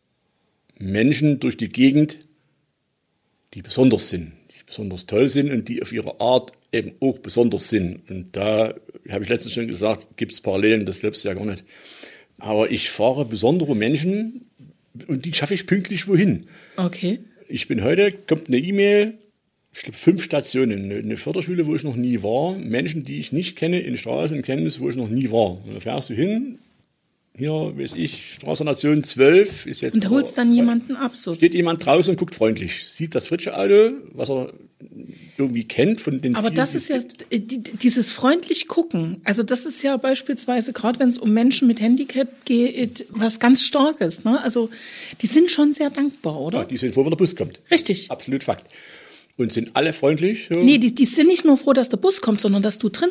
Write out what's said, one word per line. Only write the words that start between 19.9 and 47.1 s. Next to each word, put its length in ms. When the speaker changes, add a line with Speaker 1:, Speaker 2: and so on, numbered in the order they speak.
Speaker 1:
fünf 280
Stationen, 600
eine, 100
eine 220
Förderschule, 500
wo 80
ich 80
noch 120
nie 280
war, 340
Menschen, 460
die 160
ich 120
nicht 260
kenne, 220
in 180
Straßen 380
in 80
Chemnitz, 360
wo 100
ich 60
noch 140
nie 220
war. 320
Und 120
da 40
fährst 300
du 60
hin, 420
hier, 160
weiß 440
ich, 400
Straße 280
Nation 400
zwölf 640
ist 160
jetzt 140
Speaker 2:
Und 140
holst 280
Speaker 1:
aber 80
Speaker 2:
dann 80
jemanden 420
ab, 200
sozusagen. 240
Speaker 1:
Steht 160
jemand 280
draußen 280
und 60
guckt 180
freundlich, 520
sieht 280
das 100
Fritsche-Auto, 680
was 160
er 240
irgendwie 280
kennt 360
von 220
den 140
Speaker 2:
Aber 140
Speaker 1:
vielen, 60
Speaker 2:
das 160
Speaker 1:
die 60
Speaker 2:
ist 120
ja, 80
Speaker 1:
es 100
gibt. 260
Speaker 2:
äh, 60
die, 240
dieses 480
freundlich 560
gucken, 560
also 180
das 240
ist 160
ja 160
beispielsweise, 760
gerade 260
wenn 100
es 80
um 160
Menschen 340
mit 140
Handicap 460
geht, 640
was 300
ganz 240
Starkes, 640
ne? 180
Also 260
die 60
sind 220
schon 240
sehr 160
dankbar, 500
oder? 200
Speaker 1:
Ja, 60
die 120
sind 160
froh, 100
wenn 60
der 80